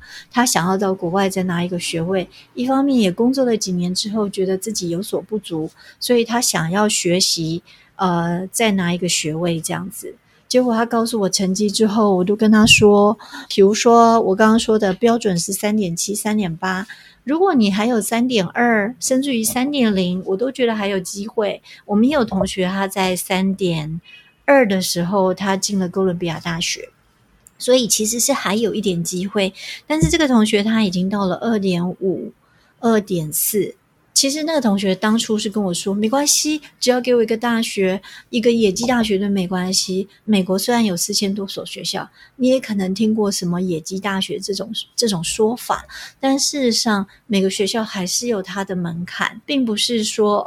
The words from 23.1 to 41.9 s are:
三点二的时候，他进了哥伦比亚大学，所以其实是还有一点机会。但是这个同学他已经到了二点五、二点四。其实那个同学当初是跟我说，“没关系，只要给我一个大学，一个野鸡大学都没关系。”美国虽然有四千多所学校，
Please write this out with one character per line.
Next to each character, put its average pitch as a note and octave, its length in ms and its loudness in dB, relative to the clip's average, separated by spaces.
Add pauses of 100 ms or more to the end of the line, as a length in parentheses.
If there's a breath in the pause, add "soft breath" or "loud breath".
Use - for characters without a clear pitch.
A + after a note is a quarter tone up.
三 F#3+ 400 0
点 E3 440 -2 (440 loud breath)
二 C4+ 240 6
的 F#3+ 120 0
时 F3 220 -4
候， F#3 320 2
他 G3 220 -2
进 G3 240 -2
了 F3+ 80 -2
哥 F#3+ 160 -2
伦 F3+ 120 0
比 F3 100 -4
亚 D#3+ 120 -4
大 E3 220 -6
学， - 300 -6 (680)
所 B3 160 2
以 B3 140 2
其 G#3+ 180 0
实 A3+ 140 -2
是 C#4 120 2
还 G3+ 220 -2
有 A3+ 180 0
一 G#3+ 80 -4
点 F3 220 -2
机 F3+ 240 -4
会。 F#3+ 260 -2 (360 loud breath)
但 D#4 120 0
是 D#4+ 80 4
这 D#4+ 80 2
个 D#4 120 2
同 A3 180 4
学 G#3+ 160 2
他 A3 220 0
已 F#3 60 0
经 F#3 200 -2
到 G3+ 160 -2
了 F3+ 160 0
二 A#3 160 0
点 F3+ 300 0
五、 - 440 -4 (460 soft breath)
二 A3+ 220 2
点 E3+ 320 -4
四。 - 420 -2 (400)
其 C4+ 160 2
实 D4+ 140 -4
那 E4 100 -2
个 C#4+ 80 2
同 G3+ 160 2
学 F#3+ 160 0
当 G#3+ 240 0
初 A3 200 -2
是 G#3+ 120 -4
跟 G#3 120 -2
我 F3+ 120 -2
说 G3 180 -4
，“没 G#3 160 -2
关 C#4 180 0
系， D4+ 360 0 (180 loud breath)
只 - 80 0
要 B3 100 4
给 B3 160 0
我 A#3+ 80 4
一 A3 40 0
个 A3+ 100 -2
大 A#3 240 0
学， G3 400 -2 (300 loud breath)
一 A#3 100 -2
个 A#3+ 100 4
野 A3+ 220 4
鸡 A#3 140 -4
大 A#3+ 160 2
学 G#3+ 160 0
都 G3+ 100 -2
没 G3 180 0
关 F#3 240 -2
系。” F#3+ 380 -2 (160 soft breath)
美 G#3 180 2
国 F#3 160 0
虽 A#3+ 160 0
然 A#3 80 2
有 G3 140 0
四 G3+ 160 -4
千 G3+ 220 -2
多 G3 120 -6
所 - 200 -10
学 - 180 -12
校， F#3 240 -6 (280 soft breath)